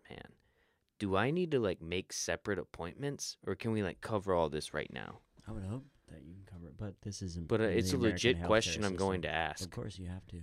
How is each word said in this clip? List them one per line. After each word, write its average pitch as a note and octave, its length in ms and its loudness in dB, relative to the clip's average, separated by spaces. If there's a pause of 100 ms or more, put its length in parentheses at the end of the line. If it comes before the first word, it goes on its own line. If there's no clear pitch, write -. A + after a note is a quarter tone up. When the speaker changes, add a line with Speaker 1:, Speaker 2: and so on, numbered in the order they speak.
Speaker 1:
man. - 220 -16 (680)
Do F#2+ 180 2
I A#2+ 140 4
need F3 200 0
to, C3+ 80 4
like, F#2 220 2
make F2 320 -4
separate F2+ 460 -2
appointments, - 880 -8
or G2 100 -2
can A2+ 180 -2
we, G#2+ 100 2
like, F2 160 -4
cover F#2+ 340 0
all E2 160 6
this D2 240 -4
right D2 200 -4
now?" G1+ 260 -10 (260)
Speaker 2:
I A2 60 -10
would G#2+ 140 -6
hope B2+ 200 -6 (240)
that D#2 140 -18
you E2+ 100 -16
can G2 120 -16
cover E2+ 220 -16
it, C2+ 100 -16
but G2+ 240 -8
this G2+ 200 -8
isn't E2+ 260 -4
Speaker 1:
But, A2 140 4
uh, A2+ 40 4
Speaker 2:
in G2 140 2
Speaker 1:
it's F#2 120 2
Speaker 2:
the C#3 60 4
Speaker 1:
a - 20 2
Speaker 2:
American A2 160 6
Speaker 1:
legit A#2+ 240 4
Speaker 2:
healthcare F2 80 8
Speaker 1:
question G#2+ 360 4
I'm G2 80 2
Speaker 2:
system. F#2+ 160 2
Speaker 1:
going F#2 160 2
to D#2 60 -2
ask. D#2+ 340 0
Speaker 2:
Of E2+ 80 -8
course - 280 -6
you F2+ 80 -6
have F2+ 200 -8
to, F2+ 160 -12